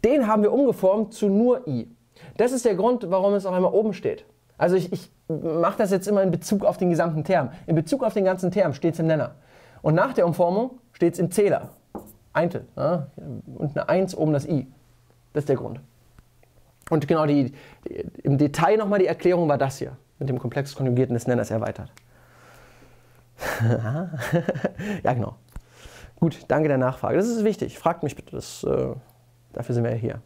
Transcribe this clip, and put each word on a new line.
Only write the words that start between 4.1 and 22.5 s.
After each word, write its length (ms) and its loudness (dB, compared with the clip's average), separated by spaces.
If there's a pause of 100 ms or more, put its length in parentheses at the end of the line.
Also 180 2
ich, 160 0
ich 200 -10 (160)
mache 500 -2
das 140 2
jetzt 160 0
immer 160 2
in 80 2
Bezug 340 -2
auf 120 2
den 120 0
gesamten 340 0
Term. 280 0 (160)
In 80 2
Bezug 280 0
auf 100 0
den 120 0
ganzen 260 0
Term 220 2
steht's 260 -2
im 80 0
Nenner. 280 0 (460)
Und 120 2
nach 200 2
der 120 4
Umformung 540 0 (140)
steht's 260 0
im 120 0
Zähler. 380 2 (640)
Eintel, 320 -2 (100)
ne? 320 -2 (480)
Und 220 -4
eine 100 -4
eins, 300 0
oben 160 2
das 140 -2
i. 200 -2 (680)
Das 100 -2
ist 60 -6
der 80 4
Grund. 220 -8 (1120)
Und 180 0
genau 200 2
die, 260 2 (320)
die, 80 -10 (300)
im 160 2
Detail 380 4
nochmal 220 2
die 80 4
Erklärung 400 2
war 120 2
das 180 0
hier. 180 -10 (240)
Mit 80 -4
dem 100 -2
Komplex 380 -6
Konjugierten 380 2
des 140 -2
Nenners 220 0
erweitert. 440 -4 (1700)